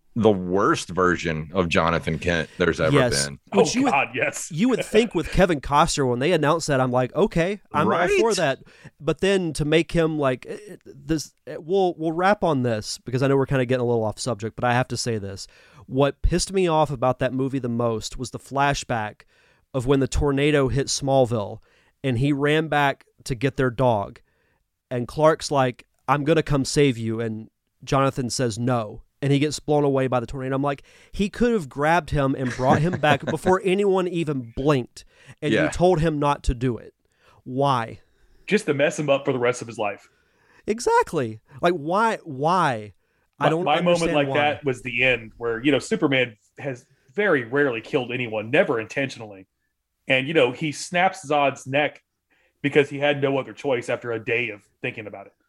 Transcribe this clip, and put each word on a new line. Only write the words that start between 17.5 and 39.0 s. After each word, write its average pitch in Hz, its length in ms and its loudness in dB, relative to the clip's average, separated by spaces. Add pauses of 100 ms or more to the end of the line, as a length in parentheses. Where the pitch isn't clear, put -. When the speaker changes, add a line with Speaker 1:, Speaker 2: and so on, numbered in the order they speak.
Speaker 2:
the 120 100 -4
most 117 480 -2
was 123 140 -10
the 123 80 -12
flashback 131 840 -4 (500)
of 123 140 -4
when 139 140 4
the 131 80 2
tornado 143 640 2
hit 131 180 -2
Smallville 117 720 0 (440)
and 131 140 0
he 143 160 2
ran 147 360 0
back 143 360 0 (200)
to 135 100 -6
get 127 200 -2
their 131 140 0
dog. 117 500 0 (680)
And 123 180 -4
Clark's 156 440 2
like, 131 340 0 (220)
"I'm 143 160 2
gonna 156 180 4
come 139 240 0
save 143 320 2
you." 110 240 -4
And 110 300 -8 (320)
Jonathan 135 460 0
says 113 300 -2
no, 117 440 -2 (180)
and 139 100 2
he 139 80 4
gets 147 200 -2
blown 147 240 2
away 135 240 2
by 123 120 0
the 117 80 -4
tornado. 131 280 -6
I'm 135 60 0
like, 139 220 -2 (280)
"He 202 180 -2
could 233 240 2
have 160 160 -2
grabbed 151 420 0
him 139 240 0
and 127 200 -4
brought 127 260 4
him 175 180 -2
back 147 260 2
Speaker 1:
<laughs> - 0 -
Speaker 2:
before 185 380 0
anyone 196 440 2
even 143 480 -4
blinked, 135 500 0 (360)
and 147 120 -2
you 104 80 2
Speaker 1:
Yeah. 78 80 0
Speaker 2:
told 175 320 2
him 156 180 0
not 143 240 0
to 143 100 0
do 120 240 -4
it. - 160 -20 (500)
Why?" 127 560 -2 (480)
Speaker 3:
Just 208 180 2
to 151 80 0
mess 143 260 0
him 147 100 -2